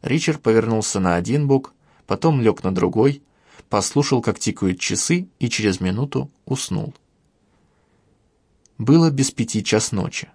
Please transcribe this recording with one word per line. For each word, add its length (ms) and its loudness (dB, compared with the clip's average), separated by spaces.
Ричард 400 -2
повернулся 580 2
на 160 2
один 320 0
бок – 240 0
потом 300 2
лег 240 2
на 100 0
другой, 480 0
послушал, 520 0
как 200 -2
тикают 400 -2
часы, 480 -2
и 100 -2
через 300 0
минуту 500 -4
уснул. 480 -6
Было 320 6
без 200 0
пяти 320 -4
час 300 0
ночи. 420 -6